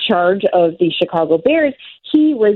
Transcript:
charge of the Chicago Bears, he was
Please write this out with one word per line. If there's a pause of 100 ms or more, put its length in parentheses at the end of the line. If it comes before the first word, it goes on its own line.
charge (100)
of
the
Chicago
Bears, (380)
he
was